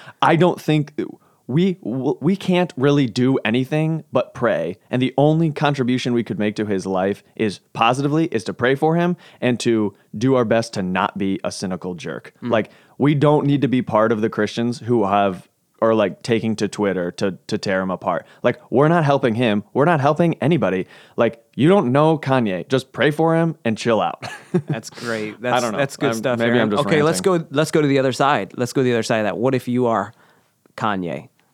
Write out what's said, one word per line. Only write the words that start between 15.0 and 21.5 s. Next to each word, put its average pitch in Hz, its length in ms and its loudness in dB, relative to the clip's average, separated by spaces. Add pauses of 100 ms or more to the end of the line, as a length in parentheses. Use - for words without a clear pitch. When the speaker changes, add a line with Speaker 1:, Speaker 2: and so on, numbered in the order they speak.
Speaker 1:
have, 98 420 0 (340)
are, 113 120 4
like, 104 280 0
taking 110 340 -2
to 104 120 -2
Twitter 92 440 -2
to, 98 260 -4 (100)
to 110 100 -4
tear 95 220 -2
him 92 100 -4
apart. 87 360 -4 (180)
Like, 120 160 0 (100)
we're 139 180 4
not 170 160 4
helping 135 300 2
him. 107 380 0
We're 131 140 2
not 170 140 4
helping 151 340 2
anybody. 104 520 0 (300)
Like, 117 260 0 (140)